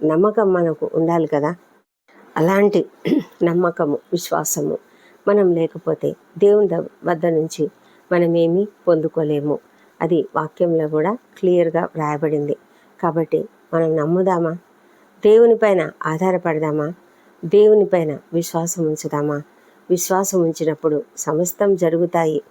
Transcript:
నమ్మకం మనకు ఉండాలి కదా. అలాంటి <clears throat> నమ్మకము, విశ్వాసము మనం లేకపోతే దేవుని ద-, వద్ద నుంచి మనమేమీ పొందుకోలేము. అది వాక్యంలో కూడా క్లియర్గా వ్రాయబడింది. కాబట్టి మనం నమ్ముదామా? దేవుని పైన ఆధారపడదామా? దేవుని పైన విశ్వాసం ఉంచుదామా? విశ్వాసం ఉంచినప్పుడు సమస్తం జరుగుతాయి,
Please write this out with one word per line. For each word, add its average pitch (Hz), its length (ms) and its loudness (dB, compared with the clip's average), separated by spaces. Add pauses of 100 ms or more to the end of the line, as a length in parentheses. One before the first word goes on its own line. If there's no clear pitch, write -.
నమ్మకం 196 480 2
మనకు 170 420 -2
ఉండాలి 165 320 0
కదా. 151 280 -2 (800)
అలాంటి 196 500 2 (200)
<clears throat> 269 180 0 (200)
నమ్మకము, 170 540 0 (140)
విశ్వాసము 156 640 -4 (500)
మనం 202 240 2
లేకపోతే 160 640 -4 (240)
దేవుని 202 300 4
ద-, 143 200 -4 (160)
వద్ద 170 220 -2
నుంచి 160 440 -2 (420)
మనమేమీ 170 560 2 (200)
పొందుకోలేము. 151 720 0 (420)
అది 165 360 0
వాక్యంలో 160 520 -2
కూడా 156 260 -2 (240)
క్లియర్గా 170 460 2
వ్రాయబడింది. 151 720 -4 (460)
కాబట్టి 160 460 -2 (260)
మనం 160 220 0
నమ్ముదామా? 170 600 0 (680)
దేవుని 226 320 6
పైన 190 340 0 (160)
ఆధారపడదామా? 160 880 -2 (520)
దేవుని 208 420 6
పైన 165 320 -2 (140)
విశ్వాసం 170 500 -4
ఉంచుదామా? 151 600 -4 (480)
విశ్వాసం 185 520 0
ఉంచినప్పుడు 156 600 -2 (140)
సమస్తం 180 600 -2
జరుగుతాయి, 170 760 0